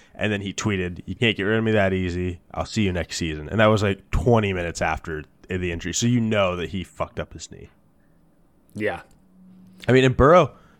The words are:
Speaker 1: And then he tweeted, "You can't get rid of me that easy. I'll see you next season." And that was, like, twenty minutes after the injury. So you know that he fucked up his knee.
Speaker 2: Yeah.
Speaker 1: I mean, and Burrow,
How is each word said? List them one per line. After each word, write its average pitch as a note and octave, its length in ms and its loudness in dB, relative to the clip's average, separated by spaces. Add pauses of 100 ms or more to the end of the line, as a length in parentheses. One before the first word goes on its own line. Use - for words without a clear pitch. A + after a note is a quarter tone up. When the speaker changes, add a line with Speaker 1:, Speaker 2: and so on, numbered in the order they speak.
(160)
Speaker 1:
And G#2+ 180 -2
then G2 80 -4
he G2 120 -8
tweeted, F#2 520 -4
"You G2+ 100 -10
can't A2+ 220 0
get G2+ 60 -2
rid A2 160 2
of A2 40 0
me A2+ 100 0
that G2 200 2
easy. F2+ 480 -4 (100)
I'll - 140 -6
see - 160 -4
you G2 100 2
next F2 260 -6
season." D#2 300 -6
And F2 120 -2
that A2 80 6
was, G#2+ 160 4
like, G2 260 -2
twenty A2 440 2
minutes E2+ 280 -4
after D#2+ 420 -4 (240)
the F2+ 240 -4
injury. E2+ 220 -6
So A#2+ 140 -2
you B2 120 2
know G#2 360 0
that E2+ 140 -6
he F2+ 140 -6
fucked - 360 -10
up - 140 -10
his - 180 -16
knee. - 180 -20 (1040)
Speaker 2:
Yeah. G2+ 280 -6 (840)
Speaker 1:
I - 40 4
mean, B2+ 120 6
and C3 140 2
Burrow, D3+ 340 6 (280)